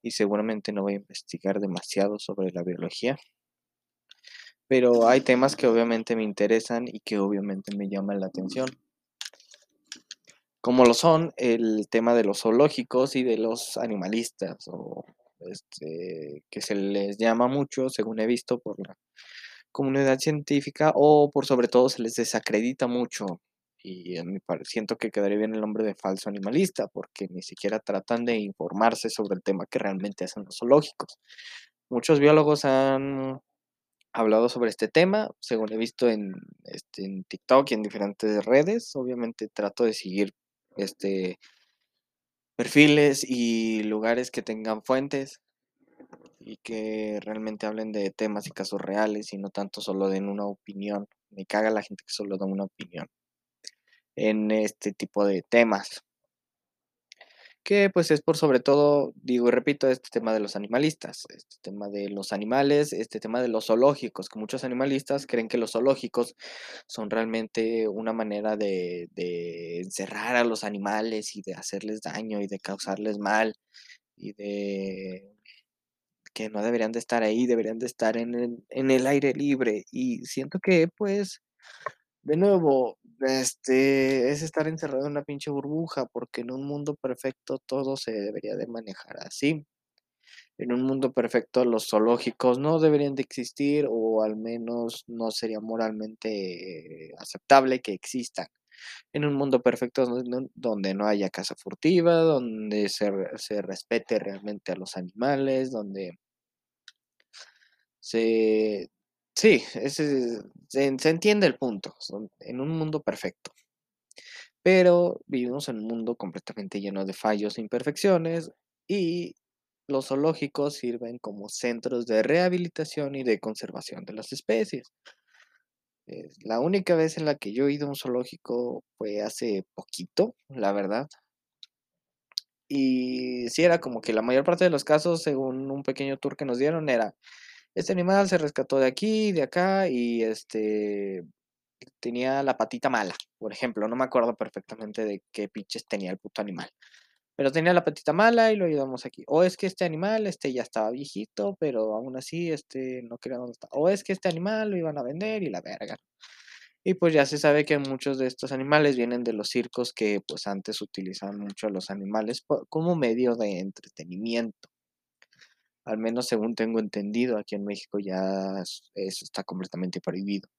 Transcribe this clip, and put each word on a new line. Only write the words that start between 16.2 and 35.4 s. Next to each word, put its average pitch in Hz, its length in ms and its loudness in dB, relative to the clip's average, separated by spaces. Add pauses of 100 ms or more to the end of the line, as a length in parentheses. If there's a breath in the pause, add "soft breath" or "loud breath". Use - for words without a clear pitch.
que 104 120 -8
se - 140 -4
les 101 420 -2
llama 113 300 2
mucho, 135 420 -2
según 110 300 -4
he 110 80 2
visto 123 320 0
por 101 160 -8 (100)
la 95 120 -20 (800 loud breath)
comunidad 135 440 4
científica, 147 760 2
o 147 360 8
por 139 140 0
sobre 123 220 4
todo 127 220 6
se 127 120 -4
les 113 140 -4
desacredita 113 720 0
mucho. 113 540 -4 (420)
Y 90 340 -10
a 85 60 -6
mi 92 160 -6
par-, - 260 -6
siento 110 320 -4
que 110 140 -4
quedaría 101 260 2
bien 107 160 0
el 110 80 -2
nombre 107 220 -2
de 104 120 -2
falso 98 340 -4
animalista, 104 580 -2
porque - 420 -10
ni 90 120 -12
siquiera 104 380 -4
tratan 117 460 -4
de 117 120 0
informarse 104 720 0
sobre 101 260 -2
el 90 80 -10
tema 95 220 -2
que - 140 -2
realmente 98 440 -4
hacen 98 220 -10
los - 120 -16
zoológicos. - 600 2 (680 loud breath)
Muchos 135 300 4
biólogos 151 460 8
han 135 760 2 (720)
hablado 113 340 6
sobre 120 220 0
este 107 180 -2
tema, 190 420 4 (120)